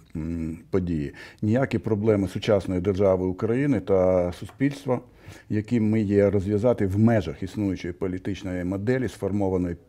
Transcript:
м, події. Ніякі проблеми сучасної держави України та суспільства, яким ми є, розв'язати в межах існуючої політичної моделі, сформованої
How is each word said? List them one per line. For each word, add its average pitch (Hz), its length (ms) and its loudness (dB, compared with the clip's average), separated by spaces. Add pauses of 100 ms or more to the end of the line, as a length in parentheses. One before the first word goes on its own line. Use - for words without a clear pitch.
(140)
м, 82 420 -6 (120)
події. 85 440 -2 (280)
Ніякі 117 360 0
проблеми 104 500 0
сучасної 95 540 0
держави 92 440 2
України 113 540 0
та 92 540 2
суспільства, 127 680 -4 (500)
яким 107 400 0
ми 110 120 2
є, 101 280 4
розв'язати 104 580 2
в 98 120 0
межах 107 440 2
існуючої 92 500 -4
політичної 92 680 -6
моделі, 101 440 -2
сформованої 92 680 -2 (140)